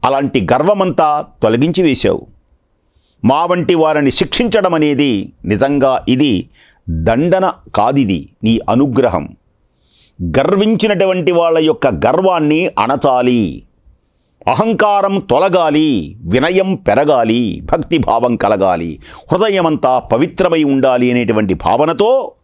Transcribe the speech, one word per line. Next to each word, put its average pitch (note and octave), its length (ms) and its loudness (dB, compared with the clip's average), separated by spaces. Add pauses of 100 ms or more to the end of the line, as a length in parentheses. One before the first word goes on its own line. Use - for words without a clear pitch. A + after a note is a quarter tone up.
అలాంటి C3 480 -2
గర్వమంతా F#3+ 720 0 (180)
తొలగించి D3 400 0
వేశావు. - 440 -2 (960)
మా C#3+ 200 2
వంటి F3 300 0
వారిని D3+ 360 2
శిక్షించడం G3 640 0
అనేది C#3+ 600 0 (120)
నిజంగా C3+ 640 0
ఇది B2+ 400 0 (420)
దండన D3 600 0 (240)
కాదిది, G#2 540 0 (140)
నీ A2+ 160 2 (100)
అనుగ్రహం. A#2+ 680 0 (880)
గర్వించినటువంటి F#3+ 1080 0
వాళ్ళ E3+ 260 2
యొక్క D#3 300 0
గర్వాన్ని D#3 840 0 (100)
అణచాలి, B2 840 0 (840)
అహంకారం G3+ 800 0
తొలగాలి, D3+ 920 0
వినయం E3+ 540 0
పెరగాలి, A#2 880 0
భక్తిభావం B2 720 0
కలగాలి, F2+ 640 -2 (320)
హృదయమంతా E3+ 680 0
పవిత్రమై E3 640 0
ఉండాలి C3 480 2
అనేటువంటి A2 420 0
భావనతో E3 760 0 (120)